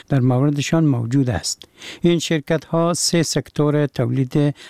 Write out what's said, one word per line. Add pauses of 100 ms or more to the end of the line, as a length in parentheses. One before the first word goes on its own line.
در
موردشان
موجود
است. (380)
این
شرکت‌ها
سه
سکتور
تولید (160)